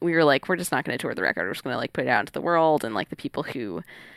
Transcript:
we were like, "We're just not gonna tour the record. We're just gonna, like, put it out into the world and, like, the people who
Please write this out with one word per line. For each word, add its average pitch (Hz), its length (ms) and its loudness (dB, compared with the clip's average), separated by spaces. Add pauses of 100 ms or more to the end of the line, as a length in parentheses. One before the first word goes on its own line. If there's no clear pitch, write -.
we 170 120 0
were 165 100 6
like, 139 240 4
"We're 185 80 2
just 180 160 -6
not 131 140 2
gonna 123 120 -4
tour 127 160 -4
the - 80 -4
record. 87 240 0
We're 98 80 -4
just - 100 -10
gonna, 123 140 -4
like, 123 160 -6
put 127 120 -2
it 127 40 0
out 110 120 4
into 107 100 -8
the - 100 -6
world 160 440 4
and, 110 100 -6
like, 95 140 -4
the - 60 -8
people - 280 -8
who 101 400 -8 (340)